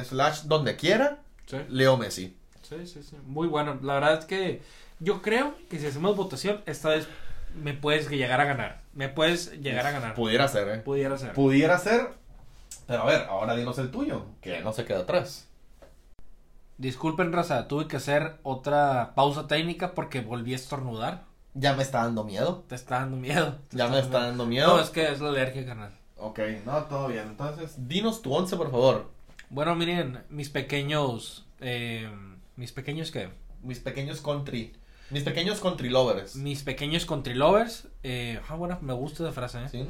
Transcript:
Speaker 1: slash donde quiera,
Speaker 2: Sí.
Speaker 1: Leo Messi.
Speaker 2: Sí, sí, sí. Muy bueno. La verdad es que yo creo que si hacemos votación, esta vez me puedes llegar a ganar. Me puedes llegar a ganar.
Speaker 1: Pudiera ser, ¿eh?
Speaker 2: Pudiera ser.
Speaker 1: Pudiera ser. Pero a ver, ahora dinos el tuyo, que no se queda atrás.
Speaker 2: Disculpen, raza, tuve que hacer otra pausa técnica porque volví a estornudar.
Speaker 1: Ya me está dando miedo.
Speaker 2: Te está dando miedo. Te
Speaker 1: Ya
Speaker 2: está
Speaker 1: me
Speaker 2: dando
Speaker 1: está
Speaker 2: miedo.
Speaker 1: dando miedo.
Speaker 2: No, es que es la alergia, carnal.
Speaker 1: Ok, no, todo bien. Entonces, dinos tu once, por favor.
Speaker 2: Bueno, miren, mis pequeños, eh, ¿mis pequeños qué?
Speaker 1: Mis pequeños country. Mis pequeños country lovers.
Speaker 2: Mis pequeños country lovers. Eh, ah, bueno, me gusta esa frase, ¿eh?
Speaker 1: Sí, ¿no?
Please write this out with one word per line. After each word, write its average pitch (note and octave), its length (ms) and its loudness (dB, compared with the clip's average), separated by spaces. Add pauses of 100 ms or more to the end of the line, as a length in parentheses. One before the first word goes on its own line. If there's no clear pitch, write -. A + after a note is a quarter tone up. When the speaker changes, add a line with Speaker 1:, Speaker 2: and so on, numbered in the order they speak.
Speaker 1:
slash C#3 400 2
donde D3+ 320 2
quiera, A#3+ 440 4 (260)
Speaker 2:
Sí. C3+ 120 -8 (120)
Speaker 1:
Leo C3 280 6
Messi. F#2 400 -6 (240)
Speaker 2:
Sí, E3+ 240 -12
sí, D3+ 160 -16
sí. C#3+ 140 -18 (100)
Muy D3+ 220 -2
bueno. D3 340 0
La C#3 140 0
verdad D3+ 240 6
es - 60 -12
que F#3 360 -2 (380)
yo F3+ 220 0
creo C4+ 340 0 (140)
que E3 100 -6
si D3 80 -2
hacemos D#3+ 280 2
votación, G3+ 520 -2
esta D#3+ 220 -2
vez D#3 180 2 (480)
me D3 180 -4
puedes D3 360 0
llegar C3 300 2
a C#3+ 60 6
ganar. B2 360 -4 (120)
Me C3+ 160 -4
puedes D#3+ 500 0
llegar B2+ 280 0
a C#3+ 40 2
ganar. B2 220 -4
Speaker 1:
Pudiera A#2 340 4
ser, G2+ 220 2
¿eh? A2 80 -2
Speaker 2:
Pudiera C3+ 400 0
ser. B2+ 160 -8
Speaker 1:
Pudiera C#3 460 8
ser. A3+ 320 2 (760)
Pero A#2 160 0
a A2 60 2
ver, D#3 220 4
ahora G#2+ 260 0
dinos B2 240 -2
el B2+ 100 -2
tuyo, A#3 360 -4 (160)
que F2 200 -6
no G#2 100 -4
se A#2 140 -4
queda G2 140 0
atrás. - 480 -2 (1300)
Speaker 2:
Disculpen, D#3+ 560 0
raza, D#3+ 340 0
tuve D3+ 200 -2
que D3+ 100 -6
hacer D3+ 460 0
otra C3+ 720 2
pausa C#3+ 320 2
técnica E3 460 -2
porque C3+ 280 -4
volví A#2 320 -6
a - 20 -2
estornudar. C3 720 -6 (280)
Speaker 1:
Ya C3+ 200 4
me C3+ 100 2
está B2 200 0
dando A2+ 200 0
miedo. A#2+ 460 -2
Speaker 2:
Te B2+ 60 -10
está B2 240 -4
dando C3 180 -4
miedo. C#3+ 400 0 (120)
Te C3 80 -8
Speaker 1:
Ya A#2+ 80 4
Speaker 2:
está A#2+ 40 2
Speaker 1:
me C3+ 60 2
Speaker 2:
dando C3+ 40 6
Speaker 1:
está B2+ 200 2
Speaker 2:
miedo. A#2+ 100 2
Speaker 1:
dando B2 160 -2
miedo. C3 220 4 (100)
Speaker 2:
No, - 40 8
es - 100 0
que D#3 200 2
es C#3 80 -6
la D3 100 -2
alergia, C3 360 0
carnal. A2 320 -12 (200)
Speaker 1:
Ok, A2 220 -8 (260)
no, D3 180 0
todo C#3 240 -4
bien. A2+ 200 -4
Entonces, D3 600 -8
dinos G#3+ 340 0
tu C3 120 -2
once, F#3 220 0
por D3+ 160 -2
favor. B2 380 4 (400)
Speaker 2:
Bueno, D#3 260 2
miren, E3 540 0
mis D3 200 -8
pequeños, C#3 1000 -2 (120)
eh, A#2 500 -4 (460)
¿mis A#2+ 160 -10
pequeños D3 400 -6
qué? G2 180 -6 (340)
Speaker 1:
Mis B2 160 -8
pequeños C#3 420 -6
country. C#3 520 -4 (360)
Mis C#3 140 -4
pequeños E3+ 360 0
country D3 300 -2
lovers. A#2+ 460 2
Speaker 2:
Mis C#3 280 -6
pequeños D3 420 -2
country C3 280 -4
lovers. F#3+ 540 4 (160)
Eh, A#2+ 440 -4
ah, D#3+ 80 -8
bueno, F3 260 -4
me C3+ 120 -4
gusta D3 300 -4
esa D3+ 100 -4
frase, A#2+ 300 -6
¿eh? - 60 -8
Speaker 1:
Sí, A#2+ 100 -8
¿no? C3+ 100 -4